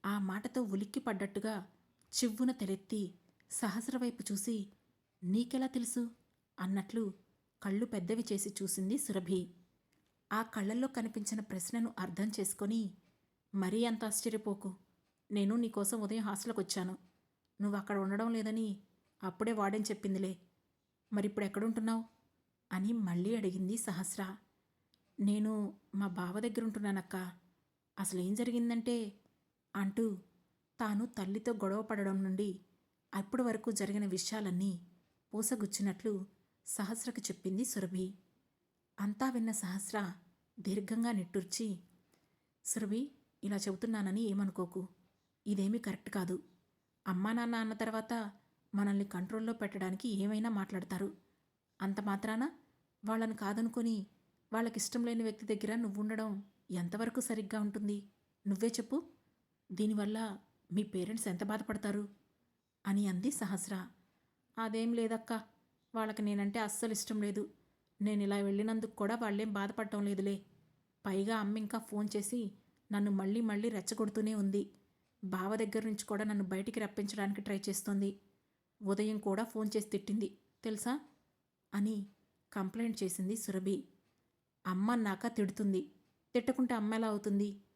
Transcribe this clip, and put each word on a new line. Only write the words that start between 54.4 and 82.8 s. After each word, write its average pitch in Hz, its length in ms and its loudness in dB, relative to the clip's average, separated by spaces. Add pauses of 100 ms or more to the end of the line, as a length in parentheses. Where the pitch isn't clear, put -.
వాళ్ళకిష్టం 233 520 0
లేని 233 180 0
వ్యక్తి 214 320 0
దగ్గర 208 200 0
నువ్వుండడం 214 680 -2 (280)
ఎంతవరకు 208 500 0
సరిగ్గా 214 400 -2
ఉంటుంది? 208 420 0 (440)
నువ్వే 202 200 4
చెప్పు. 240 360 0 (680)
దీనివల్ల 208 640 2 (360)
మీ 202 100 4
పేరెంట్స్ 202 440 -2
ఎంత 180 160 0
బాధపడతారు?" 208 680 -2 (760)
అని 202 200 4
అంది 190 240 2
సహస్ర. 190 560 -2 (680)
"అదేం 226 360 0
లేదక్కా. 226 480 0 (540)
వాళ్ళకి 214 260 0
నేనంటే 202 380 2
అస్సలు 220 320 0
ఇష్టం 214 300 -2
లేదు. 208 280 0 (520)
నేనిలా 202 360 2
వెళ్ళినందుకు 214 580 2
కూడా 214 200 2
వాళ్ళేం 214 380 0
బాధపడటం 202 520 0
లేదులే. 196 400 0 (600)
పైగా 196 320 2
అమ్మ 208 200 0
ఇంకా 220 220 -2
ఫోన్ 214 360 -2
చేసి 208 360 -2 (400)
నన్ను 202 200 2
మళ్ళీ 196 300 2
మళ్ళీ 214 280 2
రెచ్చగొడుతూనే 214 640 0
ఉంది. 202 360 2 (520)
బావ 190 320 0
దగ్గర 220 300 0
నుంచి 214 200 -2
కూడా 208 180 0
నన్ను 208 200 2
బయటికి 190 360 -2
రప్పించడానికి 202 600 -2
ట్రై 196 280 -2
చేస్తోంది. 196 500 0 (640)
ఉదయం 208 380 2
కూడా 208 240 2
ఫోన్ 220 340 -2
చేసి 208 120 0
తిట్టింది, 202 480 0 (260)
తెలుసా?" 233 360 -2 (760)
అని 202 320 2 (480)
కంప్లైంట్ 214 500 -2